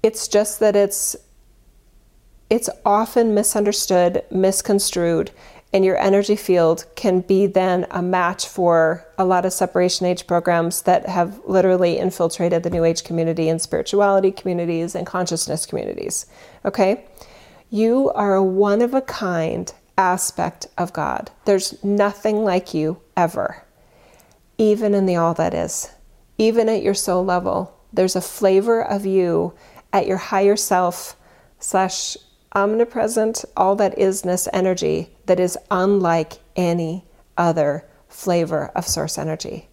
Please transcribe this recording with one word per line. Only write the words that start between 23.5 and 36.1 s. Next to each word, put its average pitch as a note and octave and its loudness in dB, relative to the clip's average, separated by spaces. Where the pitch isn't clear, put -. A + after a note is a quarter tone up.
even G#3+ 2
in G3 2
the F3+ 2
all E3 2
that E3+ 0
is, E3+ -6
even A3 2
at A3 0
your G3 2
soul F#3 -2
level. F#3 -2
There's F#3 0
a F3+ -2
flavor G#3 2
of G3+ -4
you F3 0
at G3 0
your F#3 -2
higher G3+ 2
self F3+ -2
slash - -2
omnipresent, A3 -2
all F#3+ 2
that G3+ 0
isness F#3+ 0
energy F3 -2
that F3+ 2
is F3+ 0
unlike F3+ 0